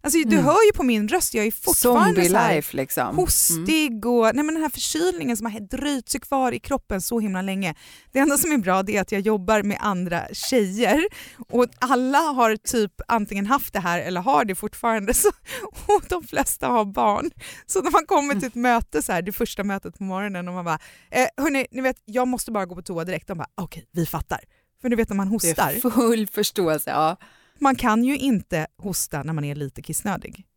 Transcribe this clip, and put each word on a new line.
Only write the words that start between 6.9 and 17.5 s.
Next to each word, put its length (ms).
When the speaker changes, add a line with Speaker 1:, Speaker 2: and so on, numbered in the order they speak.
Speaker 1:
så 180
himla 220
länge. 340
Det 80
enda 180
som 140
är 60
bra, 260
det 140
är 40
att 100
jag 100
jobbar 420
med 180
andra 520
tjejer 720
och 180
alla 380
har 380
typ 360
antingen 380
haft 280
det 60
här 200
eller 220
har 240
det 100
fortfarande. 580
<laughs> 0
Så, 140
och 220
de 140
flesta 440
har 180
barn. 460